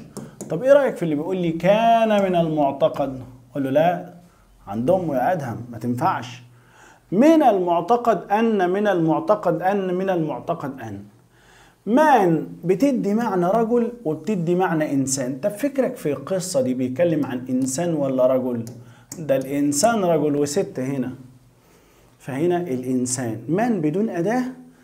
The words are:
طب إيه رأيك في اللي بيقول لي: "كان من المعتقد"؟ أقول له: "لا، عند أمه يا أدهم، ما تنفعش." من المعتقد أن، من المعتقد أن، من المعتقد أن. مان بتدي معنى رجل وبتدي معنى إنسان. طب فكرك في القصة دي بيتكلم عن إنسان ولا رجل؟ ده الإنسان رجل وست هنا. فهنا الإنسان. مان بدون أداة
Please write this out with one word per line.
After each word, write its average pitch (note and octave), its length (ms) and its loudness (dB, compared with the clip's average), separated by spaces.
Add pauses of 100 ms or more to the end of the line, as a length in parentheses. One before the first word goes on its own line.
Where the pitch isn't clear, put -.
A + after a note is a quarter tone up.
(500)
طب F3 140 -4
إيه C4+ 100 8
رأيك C4+ 220 4
في - 80 -4
اللي D#3 120 0
بيقول F3 220 -2
لي: E3+ 140 0
"كان A3 580 4 (140)
من F3+ 120 0
المعتقد"؟ C#3+ 880 0 (280)
أقول C#3+ 120 -4
له: C3+ 60 -2
"لا، E3 440 0 (540)
عند A2+ 220 -2
أمه F3 260 0
يا B2+ 160 0
أدهم، C3+ 400 -6
ما A#2 60 -14
تنفعش." C#3 640 -4 (680)
من D4+ 320 6
المعتقد G#3 880 2
أن، G#3+ 380 2
من G#3 180 0
المعتقد D#3+ 760 0
أن، F#3 340 0
من F#3+ 140 -2
المعتقد D3+ 720 -4
أن. G2+ 220 -12 (800)
مان G#3 640 4 (160)
بتدي G3+ 500 2
معنى G3+ 320 0
رجل A3+ 460 2 (140)
وبتدي E3+ 500 -2
معنى D#3+ 380 0
إنسان. C3+ 460 -2
طب G#3 100 -2
فكرك C4+ 460 -2
في D3+ 160 -4
القصة F3 500 -4
دي B2+ 120 0
بيتكلم C#3+ 520 0
عن B2 240 -8
إنسان C3 440 -2
ولا C3 340 2
رجل؟ B2 380 0 (540)
ده C#3+ 160 0
الإنسان C#3+ 680 0
رجل D3+ 320 2
وست D3 440 -2
هنا. C3 320 -4 (1080)
فهنا E3 380 -2
الإنسان. B2 840 -4 (100)
مان G#3 320 0
بدون F3+ 280 0
أداة G3+ 340 -2 (400)